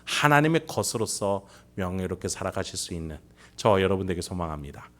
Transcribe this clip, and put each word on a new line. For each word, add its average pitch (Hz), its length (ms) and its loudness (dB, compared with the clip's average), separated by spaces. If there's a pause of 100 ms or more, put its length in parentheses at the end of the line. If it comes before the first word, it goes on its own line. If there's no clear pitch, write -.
하나님의 151 640 4
것으로서 101 800 -2 (280)
명예롭게 92 540 -4
살아가실 95 500 -4
수 - 160 -8
있는 80 240 -8 (380)
저와 98 260 6
여러분 95 240 2
되게 90 140 -2
소망합니다. 78 800 -8